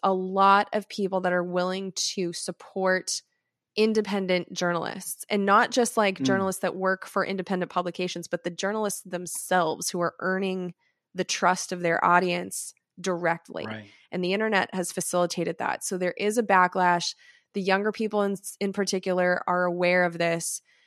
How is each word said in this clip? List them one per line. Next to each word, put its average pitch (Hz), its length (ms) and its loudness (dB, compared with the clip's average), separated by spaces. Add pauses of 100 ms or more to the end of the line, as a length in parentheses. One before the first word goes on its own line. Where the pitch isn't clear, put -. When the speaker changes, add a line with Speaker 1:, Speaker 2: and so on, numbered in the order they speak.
Speaker 1:
a 190 100 2
lot 190 600 4
of 208 160 -4
people 190 320 -2
that 180 120 2
are 180 100 2
willing 185 500 -2
to 175 400 -4
support - 880 -2 (540)
independent 202 800 0
journalists, 175 760 -4
and 202 160 0
not 208 260 6
just, 240 260 0
like, 202 220 2
Speaker 2:
Mm. 135 60 -2
Speaker 1:
journalists 190 360 0
that 185 140 -2
work 185 320 -2
for - 180 0
independent 185 460 -4
publications, 180 560 -4
but - 160 -4
the 175 80 -4
journalists 202 520 -4
themselves 175 840 -2
who 175 120 -2
are 170 180 0
earning 185 540 -2 (420)
the 185 80 -2
trust - 480 0
of 180 100 -6
their 170 240 2
audience 180 680 2 (280)
directly. 170 640 -2
Speaker 2:
Right. - 280 -12 (180)
Speaker 1:
And 180 120 -4
the 180 100 0
internet 214 400 0
has 185 180 -4
facilitated 175 680 -2
that. - 240 -4
So 190 140 -6
there 180 200 -2
is 214 200 -2
a 240 60 0
backlash. 180 720 4 (380)
The 202 80 -4
younger 196 300 2
people 208 320 -2
in, 202 120 0 (240)
in 196 140 -2
particular 185 760 0
are 180 180 2
aware 180 400 4
of 170 120 -2
this. 170 440 -2 (260)